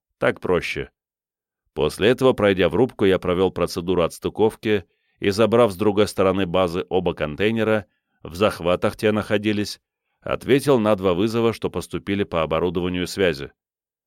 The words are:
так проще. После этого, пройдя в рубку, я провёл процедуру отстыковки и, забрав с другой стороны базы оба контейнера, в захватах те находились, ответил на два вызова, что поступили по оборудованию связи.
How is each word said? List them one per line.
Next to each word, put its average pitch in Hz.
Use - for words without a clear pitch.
так 123
проще. 78
После 76
этого, 127
пройдя 98
в 82
рубку, 113
я 92
провёл 90
процедуру 87
отстыковки 101
и, 98
забрав 110
с 87
другой 104
стороны 95
базы 90
оба 90
контейнера, 107
в 80
захватах 90
те 107
находились, 104
ответил 135
на 107
два 95
вызова, 113
что 98
поступили 95
по 87
оборудованию 87
связи. 78